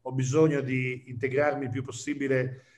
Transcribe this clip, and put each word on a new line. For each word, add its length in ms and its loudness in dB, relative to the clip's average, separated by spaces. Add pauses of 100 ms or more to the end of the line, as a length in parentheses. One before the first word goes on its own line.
ho 100 -8
bisogno 480 4
di 460 -2
integrarmi 580 0
il 60 -6
più 120 -4
possibile 840 -2 (140)